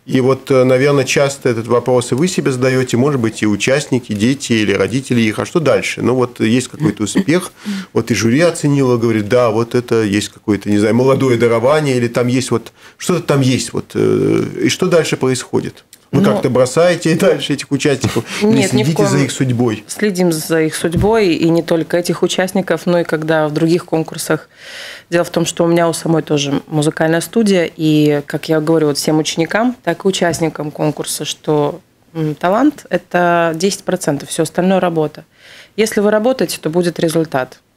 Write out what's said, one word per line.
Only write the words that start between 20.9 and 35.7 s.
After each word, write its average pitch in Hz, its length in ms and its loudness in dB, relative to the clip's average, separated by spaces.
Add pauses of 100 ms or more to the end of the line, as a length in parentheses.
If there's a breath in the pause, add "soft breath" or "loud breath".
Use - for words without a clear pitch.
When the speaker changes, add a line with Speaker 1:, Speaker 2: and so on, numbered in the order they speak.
Speaker 2:
и 165 160 0
не 170 120 2
только 165 360 -2
этих 175 260 -2
участников, 180 600 -2
но 175 140 2
и 165 40 -2
когда 156 420 0
в 147 80 -4
других 165 300 2
конкурсах. - 640 -4 (600 loud breath)
Дело 170 140 0
в 170 80 -4
том, 170 160 0
что - 180 -4
у 170 40 2
меня 170 200 2
у 170 40 0
самой 165 300 0
тоже 143 440 -2
музыкальная 160 540 0
студия, 190 560 0
и, 151 500 2
как - 220 -8
я 156 120 2
говорю, 156 280 2
вот 143 100 -2
всем 156 220 0
ученикам, 202 640 -2
так 170 200 -4
и 196 40 2
участникам 160 640 -2
конкурса, 156 520 -4
что, 151 560 -2 (320)
м, 156 220 -4
талант — 220 560 0
это 175 640 0
десять 185 300 -4
процентов, 156 460 -4
всё - 120 -4
остальное — 180 380 0
работа. 160 420 -2 (540 loud breath)